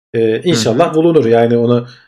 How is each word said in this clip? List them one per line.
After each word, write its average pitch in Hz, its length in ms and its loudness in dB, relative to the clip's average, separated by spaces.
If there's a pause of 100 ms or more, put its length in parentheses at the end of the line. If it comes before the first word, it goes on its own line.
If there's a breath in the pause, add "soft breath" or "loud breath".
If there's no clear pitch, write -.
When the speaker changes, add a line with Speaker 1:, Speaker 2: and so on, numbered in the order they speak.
(140)
Speaker 1:
E, 113 280 -2
inşallah 131 460 0
Speaker 2:
Hı 156 40 -6
hı. - 40 -12
Speaker 1:
bulunur. 160 300 2
Yani 117 320 2
onu, 120 300 -2 (200 loud breath)